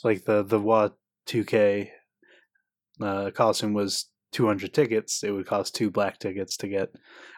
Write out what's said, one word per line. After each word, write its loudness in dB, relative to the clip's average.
like, 0
the, 2
the 2
wa 4
two -2
K, 2
uh, -4
costume 2
was -2
two 2
hundred -2
tickets, 0
it -2
would -4
cost -2
two 0
black -2
tickets -6
to -6
get -4